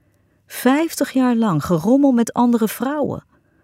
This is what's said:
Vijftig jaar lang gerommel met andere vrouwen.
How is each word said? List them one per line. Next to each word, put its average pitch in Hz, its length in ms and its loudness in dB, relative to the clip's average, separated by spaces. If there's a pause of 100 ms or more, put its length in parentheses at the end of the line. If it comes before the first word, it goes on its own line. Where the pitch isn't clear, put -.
(460)
Vijftig 285 680 0
jaar 247 240 2
lang 202 280 0
gerommel 247 480 2
met 233 220 0
andere 240 340 2
vrouwen. 269 580 -6 (380)